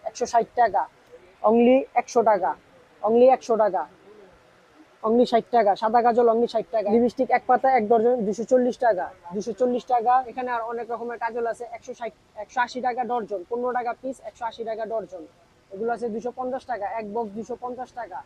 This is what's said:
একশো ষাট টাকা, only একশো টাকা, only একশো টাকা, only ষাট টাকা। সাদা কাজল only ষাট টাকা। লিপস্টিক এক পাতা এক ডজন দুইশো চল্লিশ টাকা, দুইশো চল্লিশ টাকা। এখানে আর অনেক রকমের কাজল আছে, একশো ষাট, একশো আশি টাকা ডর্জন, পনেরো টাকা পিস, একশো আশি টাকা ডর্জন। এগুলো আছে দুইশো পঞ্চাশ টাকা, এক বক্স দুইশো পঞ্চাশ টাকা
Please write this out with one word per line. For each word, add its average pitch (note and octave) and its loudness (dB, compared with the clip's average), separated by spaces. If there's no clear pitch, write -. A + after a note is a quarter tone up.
একশো - -6
ষাট A#3 2
টাকা, G3+ 2
only A#3+ 6
একশো A#3+ 0
টাকা, F3+ 2
only A#3+ 6
একশো A#3+ -2
টাকা, F#3 0
only A#3 4
ষাট A3+ 2
টাকা। G#3 4
সাদা A3+ 2
কাজল A#3+ 4
only A#3 2
ষাট A3 -2
টাকা। G#3 -2
লিপস্টিক A#3+ 2
এক - 0
পাতা B3+ 4
এক A3 0
ডজন A#3 4
দুইশো G#3+ -4
চল্লিশ B3 2
টাকা, F3+ 0
দুইশো G#3+ -6
চল্লিশ B3 0
টাকা। A#3+ 2
এখানে B3 -8
আর A3+ -4
অনেক A#3 -8
রকমের A#3 -8
কাজল A#3 -6
আছে, A#3+ -10
একশো B3 -16
ষাট, A3+ -10
একশো - -8
আশি B3+ -10
টাকা B3 -2
ডর্জন, G3+ -4
পনেরো A#3+ -4
টাকা A#3+ -4
পিস, B3+ -8
একশো A#3+ -14
আশি A#3 -14
টাকা A3 -6
ডর্জন। F#3 -8
এগুলো A3 -6
আছে A3+ -8
দুইশো A#3 -8
পঞ্চাশ B3+ -8
টাকা, G3+ -6
এক G#3+ -12
বক্স A3+ -6
দুইশো A3+ -10
পঞ্চাশ B3 -10
টাকা F3+ -12